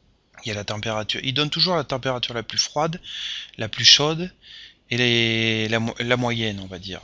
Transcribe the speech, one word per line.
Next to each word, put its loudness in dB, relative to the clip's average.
il -6
y -4
a -4
la -4
température. -4
Il -2
donne 2
toujours 2
la 2
température -2
la -2
plus -4
froide, -2
la -4
plus -2
chaude, 6
et 0
les, 4
la 2
mo-, -2
la 2
moyenne, -2
on -12
va -10
dire. -10